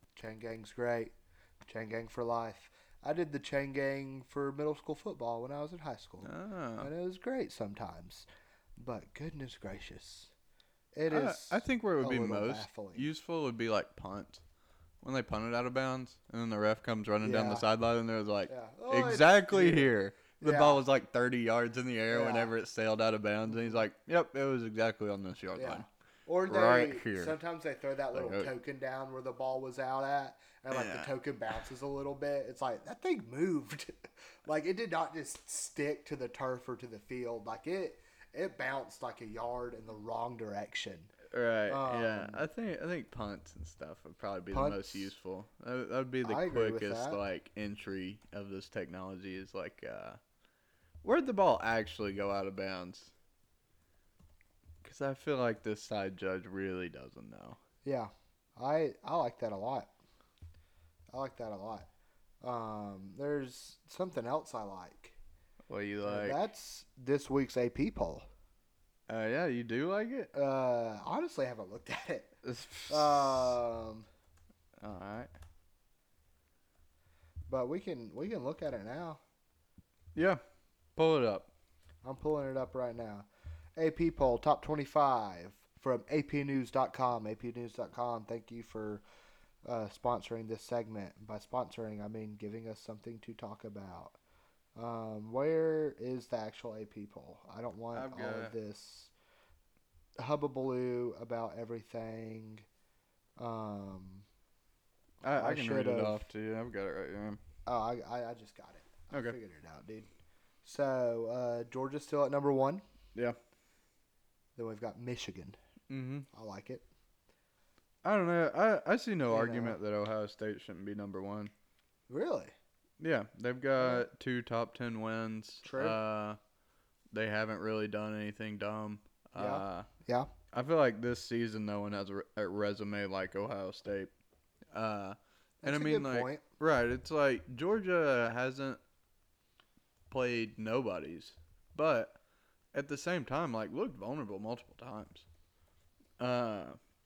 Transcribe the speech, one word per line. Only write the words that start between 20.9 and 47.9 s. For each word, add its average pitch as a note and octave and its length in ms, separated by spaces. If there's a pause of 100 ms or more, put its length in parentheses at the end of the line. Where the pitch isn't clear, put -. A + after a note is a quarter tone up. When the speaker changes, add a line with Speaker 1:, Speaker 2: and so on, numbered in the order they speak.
Speaker 2:
thirty B2 260
yards A#2 400
in B2+ 80
the B2 120
air A2+ 220
Speaker 1:
Yeah. A#2 60
Speaker 2:
whenever A2+ 300
it G#2 120
sailed A2 340
out A2+ 100
of G#2+ 100
bounds, A2 340
and A#2 80
he's A2+ 100
like, A2 180 (140)
"Yep, E3 300
it C#3 80
was C3 200
exactly A2 460
on G2 140
this F#2 180
yard F#2 180
Speaker 1:
Yeah. C3 100
Speaker 2:
line." G#2+ 140 (420)
Speaker 1:
Or F#3 220
they, G3+ 100
Speaker 2:
Right B2 420
here. G2 240
Speaker 1:
sometimes D#3+ 400
they D3 100
throw C3+ 220
that C3+ 180
little - 160
Speaker 2:
Like, - 160
uh, C3+ 60
Speaker 1:
token C3 260
down C3 340
where C3 80
the B2+ 120
ball C3 280
was C3 200
out C3+ 240
at, C#3 340 (260)
and, - 100
like, A#2+ 120
Speaker 2:
Yeah. E2+ 120
Speaker 1:
the D#2 80
token C3+ 320
bounces A2+ 440
a C#3 40
little C#3 280
bit. C#3 340
It's B2+ 140
like, A#2+ 220
that - 180
thing D4+ 280
moved. D3+ 600
<laughs> - 560
Like, D3+ 180
it F3+ 120
did A3 160
not E3 200
just - 380
stick - 560
to D3+ 100
the B2+ 120
turf B2+ 400
or B2 80
to B2+ 100
the A2 140
field. A#2+ 460
Like, - 200
it, F3+ 340 (320)
it F#3 240
bounced, C3 460
like, A#2+ 180
a A#2 60
yard A#2+ 480
in A2+ 120
the A2 80
wrong A2+ 440
direction. G2+ 600 (340)
Speaker 2:
Right, A2+ 360
yeah. A#2 600
Speaker 1:
Um, - 60
Speaker 2:
I D3+ 120
think, G3+ 340
I - 60
think E3 240
punts - 460
and D#2+ 100
stuff D#2 380
would D#2 140
probably G2 240
be F#2+ 100
the G#2+ 60
Speaker 1:
punts. C3+ 180
Speaker 2:
most G2 180
useful. F#2+ 540 (120)
That, B2 300
that B2 80
would C3 120
be B2+ 120
the A2+ 120
Speaker 1:
I D#3 100
agree B2 260
with A2+ 100
Speaker 2:
quickest, A2+ 300
Speaker 1:
that. G#2 60
Speaker 2:
like, G2 400
entry G2+ 640 (120)